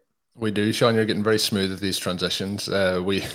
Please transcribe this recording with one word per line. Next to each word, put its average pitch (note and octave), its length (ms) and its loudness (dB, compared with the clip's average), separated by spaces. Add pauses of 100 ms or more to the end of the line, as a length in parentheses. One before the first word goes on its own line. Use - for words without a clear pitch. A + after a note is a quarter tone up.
(340)
We A2 160 -2
do, G#2 220 2
Sean. A#2 220 4
You're A2 100 4
getting G#2 200 -2
very G#2+ 140 4
smooth G2 340 0
at F#2 80 -8
these F#2+ 180 -2
transitions. F2+ 680 -4
Uh, F#2 360 2
we, G2 200 0 (100)